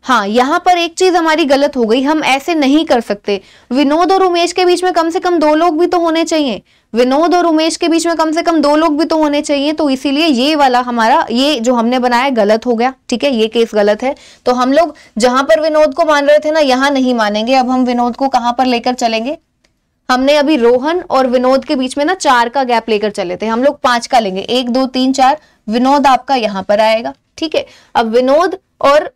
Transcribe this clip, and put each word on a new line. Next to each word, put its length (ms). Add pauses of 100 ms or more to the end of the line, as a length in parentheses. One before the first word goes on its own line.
हाँ, 220
यहाँ 320
पर 180
एक 160
चीज 220
हमारी 300
गलत 320
हो 60
गई, 180
हम 220
ऐसे 320
नहीं 300
कर 160
सकते। 380 (320)
विनोद 400
और 120
उमेश 300
के 120
बीच 180
में 100
कम 160
से 100
कम 200
दो 160
लोग 240
भी 80
तो 120
होने 260
चाहिए, 360 (320)
विनोद 420
और 100
उमेश 320
के 100
बीच 200
में 80
कम 160
से 120
कम 180
दो 140
लोग 220
भी 80
तो 120
होने 240
चाहिए, 320
तो 160
इसीलिए 380
ये 280
वाला 260
हमारा, 500
ये 280
जो 140
हमने 260
बनाया 320
गलत 340
हो 100
गया, 180 (160)
ठीक 140
है, 80
ये 160
केस 260
गलत 300
है। 120 (300)
तो 80
हम 200
लोग 220 (220)
जहां 260
पर 180
विनोद 320
को 120
मान 220
रहे 120
थे 120
ना, 100
यहाँ 300
नहीं 240
मानेंगे। 400
अब 140
हम 160
विनोद 300
को 140
कहां 240
पर 120
लेकर 300
चलेंगे, 420 (720)
हमने 280
अभी 200
रोहन 440
और 260
विनोद 380
के 100
बीच 220
में 80
ना 100
चार 340
का 140
गैप 260
लेकर 220
चले 260
थे, 100
हम 160
लोग 180
पांच 260
का 120
लेंगे, 220
एक, 280
दो, 180
तीन, 260
चार, 240 (300)
विनोद 400
आपका 300
यहाँ 260
पर 160
आएगा, 340 (240)
ठीक 180
है। 100 (300)
अब 180
विनोद 440 (240)
और 340